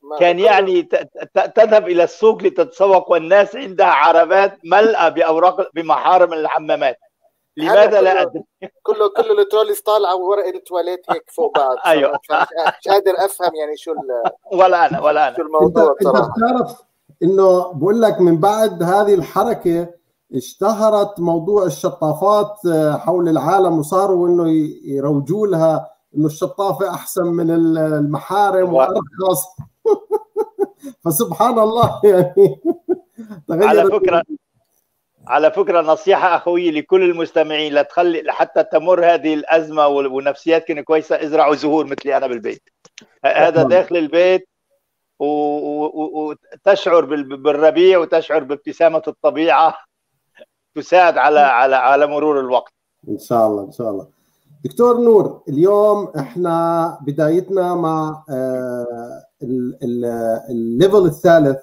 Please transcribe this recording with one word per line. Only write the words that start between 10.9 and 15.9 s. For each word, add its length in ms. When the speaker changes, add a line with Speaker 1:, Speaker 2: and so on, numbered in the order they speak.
Speaker 1:
هيك 180
فوق 300
بعض. 240
Speaker 2:
<laughs> 40
أيوة. 340
Speaker 1:
فمش، 180
مش 80
قادر 300
أفهم 380
يعني 220
شو 140
ال-، 680
Speaker 2:
ولا 280
أنا، 160
ولا 260
أنا. 80
Speaker 1:
شو 60
الموضوع 420
Speaker 3:
أنت، 80